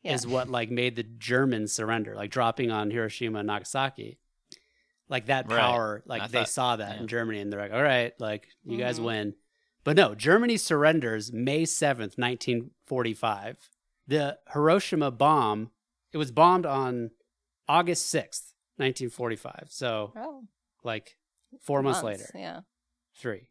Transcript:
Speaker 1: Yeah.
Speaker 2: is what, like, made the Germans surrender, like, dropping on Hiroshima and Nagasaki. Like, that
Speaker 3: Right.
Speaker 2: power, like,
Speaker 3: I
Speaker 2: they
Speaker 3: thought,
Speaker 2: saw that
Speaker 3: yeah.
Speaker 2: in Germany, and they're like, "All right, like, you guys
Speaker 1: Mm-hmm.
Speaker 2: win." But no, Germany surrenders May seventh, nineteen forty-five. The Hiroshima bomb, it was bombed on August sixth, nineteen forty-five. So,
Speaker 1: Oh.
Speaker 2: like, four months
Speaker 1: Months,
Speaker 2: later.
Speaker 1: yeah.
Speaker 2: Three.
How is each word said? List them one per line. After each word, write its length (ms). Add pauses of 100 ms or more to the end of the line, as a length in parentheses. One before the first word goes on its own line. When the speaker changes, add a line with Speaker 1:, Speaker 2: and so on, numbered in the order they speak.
Speaker 1:
Yeah. 100
Speaker 2:
is 140
what, 220
like, 200
made 260
the 80
Germans 680
surrender, 420
like, 160
dropping 400
on 200
Hiroshima 480
and 80
Nagasaki. 720 (920)
Like, 180
that 220
Speaker 3:
Right. 100
Speaker 2:
power, 460
like, 180
Speaker 3:
I 40
Speaker 2:
they 120
Speaker 3:
thought, 100
Speaker 2:
saw 280
that 180
Speaker 3:
yeah. 60
Speaker 2:
in 60
Germany, 320
and 140
they're 80
like, 120
"All 100
right, 360
like, 280 (160)
you 140
guys 200
Speaker 1:
Mm-hmm. 80
Speaker 2:
win." 300 (480)
But 140
no, 180
Germany 420
surrenders 760
May 340
seventh, 520
nineteen 540 (160)
forty-five. 840 (380)
The 320 (120)
Hiroshima 600
bomb, 580 (420)
it 60
was 140
bombed 340
on 460 (560)
August 420
sixth, 460 (240)
nineteen 320
forty-five. 580
So, 460
Speaker 1:
Oh. 320 (360)
Speaker 2:
like, 340 (440)
four 220
months 180
Speaker 1:
Months, 200
Speaker 2:
later. 140
Speaker 1:
yeah. 260 (520)
Speaker 2:
Three. 380